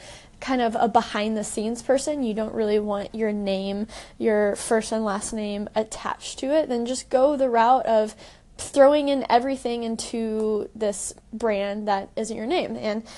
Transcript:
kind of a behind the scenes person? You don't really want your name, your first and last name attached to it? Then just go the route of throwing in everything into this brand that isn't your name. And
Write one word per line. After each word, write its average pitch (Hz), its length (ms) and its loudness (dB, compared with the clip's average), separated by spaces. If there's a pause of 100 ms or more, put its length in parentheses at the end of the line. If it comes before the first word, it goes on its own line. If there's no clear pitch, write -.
(400)
kind 254 220 -2
of 226 180 0
a - 80 4
behind 220 480 2
the 214 80 -4
scenes 226 380 -4
person? 277 420 0
You 220 120 0
don't 220 180 -4
really 214 260 2
want 208 360 -4
your 220 160 0
name, 196 560 -2 (320)
your 208 360 2
first 220 360 0
and 220 120 -2
last 208 300 -4
name 208 400 -6
attached - 640 -6
to 262 160 -4
it? 302 140 2
Then 240 160 -2
just 254 240 -6
go 269 260 4
the 262 140 2
route 233 380 4
of 214 280 2 (420)
throwing 277 520 6
in 277 180 0
everything 240 540 2
into 220 920 -2
this 214 400 -4 (180)
brand 208 540 -2
that 196 280 -2
isn't 220 220 -6
your 220 80 -6
name. 269 300 -2
And 220 280 -4 (140)